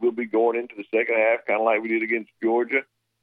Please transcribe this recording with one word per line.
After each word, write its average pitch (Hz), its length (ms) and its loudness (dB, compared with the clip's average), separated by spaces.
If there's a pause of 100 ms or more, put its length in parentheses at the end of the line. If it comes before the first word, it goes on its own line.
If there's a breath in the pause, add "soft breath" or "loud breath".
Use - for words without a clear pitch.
will 120 100 2
be 117 160 -4
going 113 320 2
into 120 160 -8
the 104 160 -12
second 117 240 0
half, 113 320 2
kinda 107 160 0
like 110 200 2
we 113 60 -8
did 113 140 0
against 113 300 -4 (100)
Georgia. 120 400 0 (400)